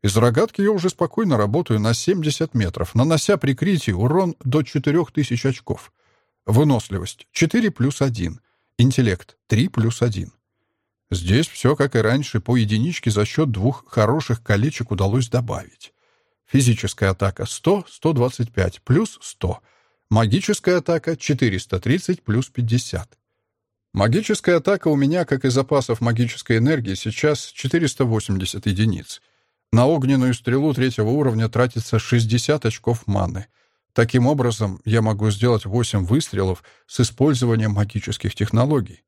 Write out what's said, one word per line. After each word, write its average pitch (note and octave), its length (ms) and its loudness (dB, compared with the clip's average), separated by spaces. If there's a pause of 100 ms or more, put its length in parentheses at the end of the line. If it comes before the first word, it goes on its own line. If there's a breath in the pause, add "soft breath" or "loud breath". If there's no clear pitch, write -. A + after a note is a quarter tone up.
Из G2+ 120 0
рогатки B2 460 2
я G3+ 100 2
уже F#3 180 0
спокойно F3 480 0
работаю G#2+ 420 0
на A2 160 0
семьдесят D#3+ 580 -2
метров, F#2 400 -2
нанося D#3+ 440 2
прикрытию C3+ 600 -2
урон D#3+ 460 2
до C#3 180 0
четырех D3 500 -2
тысяч B2+ 320 -2
очков. - 480 -4 (540)
Выносливость G#2+ 840 0
четыре G#3 400 0
плюс C3+ 300 -2
один. G#2+ 380 -4 (380)
Интеллект A#2+ 600 0 (100)
три A#2 220 2
плюс A#2 340 0
один. G2 300 -4 (760)
Здесь F#2+ 380 0
все, - 280 0
как C#3 200 0
и A#2 40 4
раньше, A#2 400 0
по B2 160 0
единичке A#2 540 0
за G#2 160 2
счет D3 260 -2
двух G#2 380 -2
хороших A#2 540 0
колечек A#2 480 0
удалось G#2 380 0
добавить. - 640 -6 (520)
Физическая A2+ 640 2
атака F#2+ 380 -2
сто, F#3+ 420 0
сто - 240 -2
двадцать B2 400 -2
пять F2+ 300 -2
плюс F3+ 400 0
сто. - 380 -8 (480)
Магическая E3+ 680 2
атака E3 400 -2
четыреста G2 640 -2
тридцать E3+ 420 -2
плюс A2 240 -2
пятьдесят. A#2 680 -4 (760)
Магическая E3+ 640 2
атака F#3+ 300 0
у D3+ 80 2
меня, D3+ 300 2
как C3+ 180 -4
и C3+ 60 2
запасов C3 500 0
магической A#2 600 0
энергии, A#2+ 340 0
сейчас C#3+ 540 -2
четыреста C#3 580 -2
восемьдесят G#2 600 -2
единиц. G2+ 540 -2 (520)
На A#2+ 120 6
огненную C3+ 480 2
стрелу C3+ 400 0
третьего A#2+ 360 0
уровня A#2 400 0
тратится A#2 500 0
шестьдесят A#2+ 680 0
очков A#2 400 -2
маны. F#2+ 420 -2 (440)
Таким A#2+ 360 2
образом, A#2 580 -2
я A2 160 2
могу G#2+ 280 0
сделать A2 360 0
восемь G2+ 400 -2
выстрелов F#2+ 580 -2 (220 soft breath)
с - 160 -4
использованием A#2+ 720 2
магических G#2 600 -4
технологий. A#2+ 760 -2